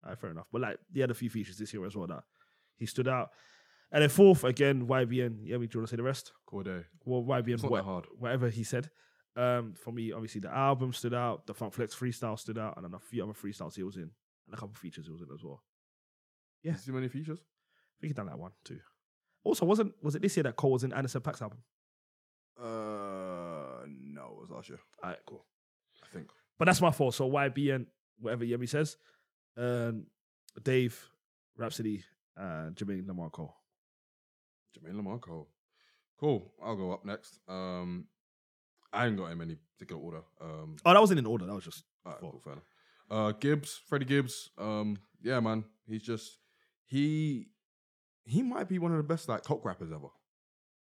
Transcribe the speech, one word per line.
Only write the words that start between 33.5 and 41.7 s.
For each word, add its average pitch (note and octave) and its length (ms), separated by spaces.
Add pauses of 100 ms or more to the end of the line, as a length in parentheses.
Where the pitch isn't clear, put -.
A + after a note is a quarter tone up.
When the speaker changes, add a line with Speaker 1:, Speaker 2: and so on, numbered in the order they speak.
Speaker 2:
Jermaine F2 200
Lamar G#2 220
Cole. E2 300 (720)
Cool. B2+ 340 (100)
I'll G#2+ 140
go F#2 160
up G2 120
next. - 340 (100)
Um, F2+ 580 (840)
I A#2 140
ain't G#2+ 100
got E2+ 100
him E2+ 140
in E2 100
any D#2 80 (180)
particular D#2+ 260
order. D#2+ 200 (180)
Um, D#2 440
Speaker 1:
Oh, E3+ 80
that G3+ 80
wasn't F#3 200
in A#2 60
order. A2 200
That G2+ 80
was F#2 100
just - 200 (200)